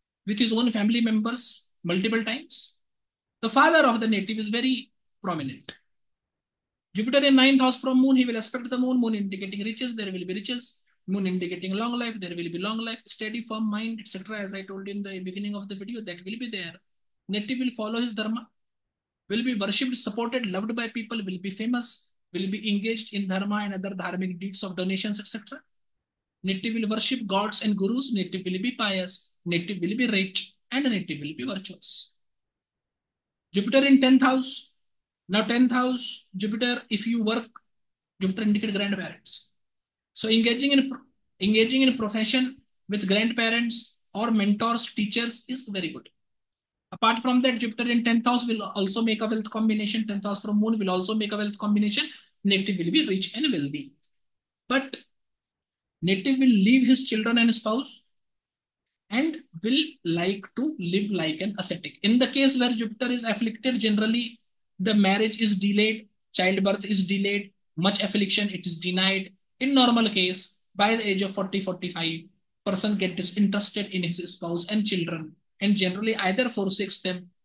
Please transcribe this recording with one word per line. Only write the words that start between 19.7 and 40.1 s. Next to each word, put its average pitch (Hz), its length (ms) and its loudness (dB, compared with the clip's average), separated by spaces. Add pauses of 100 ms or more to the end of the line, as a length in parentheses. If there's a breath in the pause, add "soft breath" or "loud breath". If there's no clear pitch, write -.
supported, 233 520 -4
loved 208 280 -4
by 233 140 -4
people, 226 300 -8
will 190 220 -8
be 190 100 -6
famous, 240 520 -6 (300)
will 190 180 -4
be 214 180 -4
engaged 220 440 -2
in 196 160 -4
dharma 202 340 -2
and 202 100 -4
other 190 220 -6
dharmic 185 420 -4
deeds 190 240 -10
of 185 140 -6
donations, 190 460 -2
et 202 60 -12
cetera. - 340 -12 (840)
Native 190 300 -4
will 220 160 -2
worship 226 360 -2
gods 202 380 -2
and 208 140 0
gurus, 240 340 -2
native 185 320 -2
will 185 180 -4
be 247 100 -2
pious, 190 600 -4 (140)
native 175 340 -2
will 185 160 -2
be 247 120 0
rich, 190 480 -2 (160)
and 269 120 -2
native 175 380 -2
will 147 160 -10
be - 80 -8
virtuous. - 640 -10 (1400)
Jupiter 269 320 4
in 269 160 8
tenth 262 220 6
house. 262 440 0 (640)
Now 208 140 2
tenth 240 280 4
house, 247 540 -2 (100)
Jupiter, 214 540 -2
if 214 180 -2
you 233 160 0
work, 226 240 -2 (720)
Jupiter 190 220 -2
indicate 208 320 2
grandparents. 190 720 -6 (680)